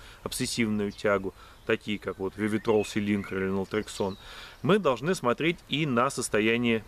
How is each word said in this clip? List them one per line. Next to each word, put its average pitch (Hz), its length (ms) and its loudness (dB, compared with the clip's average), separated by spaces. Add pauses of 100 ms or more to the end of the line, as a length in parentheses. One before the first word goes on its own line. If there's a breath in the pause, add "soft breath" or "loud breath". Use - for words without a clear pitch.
(240 loud breath)
обсессивную 107 720 -2
тягу, 98 400 0 (320 loud breath)
такие 107 340 -2
как 95 200 -6
вот 95 180 -4
Вивитрол, 107 460 2
Selingra 101 520 -2
или 95 140 0
naltrexone. 101 640 -2 (460 loud breath)
Мы 185 180 2
должны 147 340 0
смотреть 151 440 0 (100)
и 151 180 -2
на 127 240 2
состояние 113 800 2